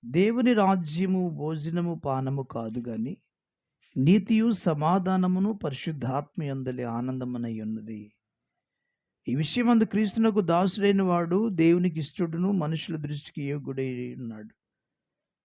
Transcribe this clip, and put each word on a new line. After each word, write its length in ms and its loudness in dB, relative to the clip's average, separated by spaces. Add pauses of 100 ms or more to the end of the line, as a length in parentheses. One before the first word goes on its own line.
"దేవుని 480 2
రాజ్యము 760 2
భోజనము 760 -4
పానము 380 -2
కాదు 360 -6
గాని, 380 -6 (800)
నీతియు 540 4
సమాధానమును 1000 2
పరిశుద్ధాత్మ 920 -4
యందలి 400 -4
ఆనందమునై 760 -4
ఉన్నది. 560 -8 (1120)
ఈ 80 0
విషయమందు 480 2
క్రీస్తునకు 580 2
దాసుడైన 600 2
వాడు 480 2
దేవునికి 500 4
ఇష్టడును, 520 -2
మనుషుల 440 -2
దృష్టికి 480 -8
యోగ్యుడై 720 -6
ఉన్నాడు. 400 -12 (880)